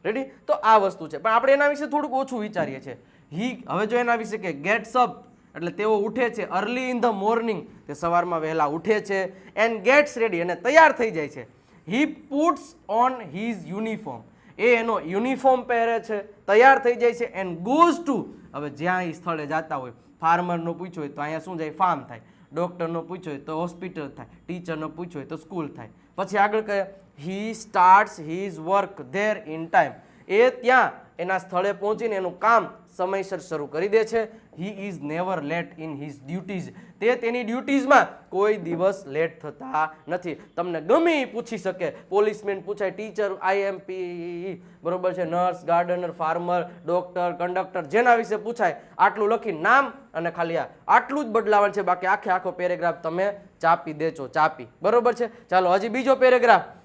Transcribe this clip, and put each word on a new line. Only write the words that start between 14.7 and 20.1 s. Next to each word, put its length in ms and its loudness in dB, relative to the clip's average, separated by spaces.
એનો 260 0
યુનિફોર્મ 600 2
પહેરે 380 0
છે, 220 -6
તૈયાર 320 8
થઈ 160 2
જાય 180 2
છે, 300 -6
and 80 -6
goes 640 2
to, 120 -2
હવે 160 -6
જ્યાં 320 -2
ઈ 100 -6
સ્થળે 340 -6
જાતા 300 -4
હોય, 160 -10